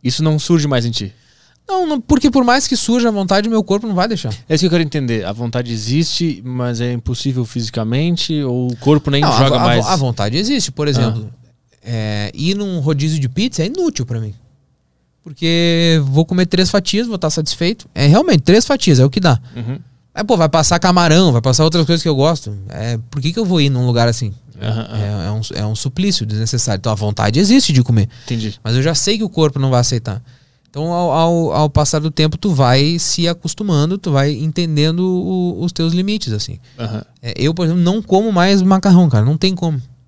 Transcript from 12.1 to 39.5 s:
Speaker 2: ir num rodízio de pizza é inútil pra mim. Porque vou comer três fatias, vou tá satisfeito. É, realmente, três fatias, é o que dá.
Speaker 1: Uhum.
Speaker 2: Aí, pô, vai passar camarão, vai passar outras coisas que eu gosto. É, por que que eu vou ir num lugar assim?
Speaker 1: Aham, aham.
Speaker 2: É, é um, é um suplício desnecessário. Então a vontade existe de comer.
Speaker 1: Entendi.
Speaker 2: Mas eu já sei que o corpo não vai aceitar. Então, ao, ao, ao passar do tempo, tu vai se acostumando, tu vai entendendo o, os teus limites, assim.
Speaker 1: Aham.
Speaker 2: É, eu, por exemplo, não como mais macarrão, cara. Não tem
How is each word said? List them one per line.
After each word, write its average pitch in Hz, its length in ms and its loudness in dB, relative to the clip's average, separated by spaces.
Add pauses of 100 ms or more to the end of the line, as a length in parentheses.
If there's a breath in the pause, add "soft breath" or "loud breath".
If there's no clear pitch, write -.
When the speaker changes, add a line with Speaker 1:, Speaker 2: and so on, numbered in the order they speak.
Speaker 2:
ir 175 200 -2
num 196 260 -4
rodízio 151 380 -2
de 135 100 -2
pizza 185 340 -2
é - 20 0
inútil 302 400 -4
pra 117 140 -6
mim. 107 160 -8 (880)
Porque 165 800 2
vou 139 200 2
comer 180 200 2
três 180 240 2
fatias, 208 380 0
vou 214 100 -6
tá 165 120 -2
satisfeito. 170 640 -4
É, 139 140 0
realmente, 214 340 6
três 208 240 4
fatias, 180 340 2
é 131 60 6
o 139 40 2
que 165 100 -2
dá. 165 200 2 (160 loud breath)
Speaker 1:
Uhum. 120 240 -8 (340)
Speaker 2:
Aí, - 120 -6
pô, 220 100 2
vai 165 140 4
passar 160 300 2
camarão, 175 520 4
vai 120 100 4
passar 131 220 2
outras 160 220 2
coisas 165 180 0
que 170 60 -2
eu 147 60 2
gosto. 135 420 0 (120)
É, 113 280 -6 (120)
por 143 120 -8
que 147 100 -2
que 185 80 -6
eu 220 60 0
vou 180 160 2
ir 143 80 4
num 127 160 0
lugar 117 240 2
assim? 110 240 -4 (280)
Speaker 1:
Aham, 113 200 -4 (100)
aham. 110 60 -6
Speaker 2:
É, 104 300 -4
é 101 40 -4
um, 110 100 -6 (200)
é 107 40 -4
um 110 100 -2
suplício 160 500 -2
desnecessário. 107 540 -2
Então 110 120 -2
a 107 40 0
vontade 107 440 0
existe 208 320 4
de 131 120 4
comer. 113 260 2 (160 loud breath)
Speaker 1:
Entendi. 110 380 -6
Speaker 2:
Mas 110 120 -2
eu 131 60 0
já 160 120 0
sei 208 240 0
que 214 60 -2
o 190 60 -4
corpo 156 300 0
não 135 100 0
vai 127 100 4
aceitar. 120 420 -2 (480 soft breath)
Então, 156 220 -8
ao, 175 200 -2
ao, 165 420 2
ao 151 160 2
passar 151 300 2
do 156 100 -2
tempo, 156 280 0
tu 208 160 -2
vai 139 440 4
se - 300 -2
acostumando, 170 680 -2
tu 185 140 -6
vai 139 200 2
entendendo 156 720 -2
o, 180 600 -2
os 175 80 -2
teus 165 220 -2
limites, 190 400 -2
assim. - 260 -6 (200 soft breath)
Speaker 1:
Aham. 107 240 -6 (180)
Speaker 2:
É, 117 160 -10
eu, 151 160 0
por 175 120 -2
exemplo, 170 160 0
não 190 200 2
como 208 300 0
mais 190 300 4
macarrão, 185 480 4
cara. 113 160 4
Não 151 120 2
tem 190 160 0